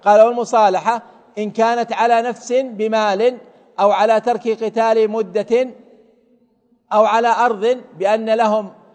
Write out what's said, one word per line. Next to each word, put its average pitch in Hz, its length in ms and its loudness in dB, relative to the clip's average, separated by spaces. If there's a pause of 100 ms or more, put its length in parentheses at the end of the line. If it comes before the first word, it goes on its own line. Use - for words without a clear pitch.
قال: 208 180 6
"والمصالحة 220 800 0 (360)
إن 208 140 -6
كانت 226 420 -2
على 226 280 2
نفس 240 320 -6
بمال، 220 840 -2 (420)
أو 202 120 4
على 214 300 2
ترك 226 420 -4
قتال 220 480 0
مدة، 214 560 -2 (1300)
أو 214 120 4
على 226 220 0
أرض 233 540 -2 (160)
بأن 220 320 -2
لهم 214 440 0 (220)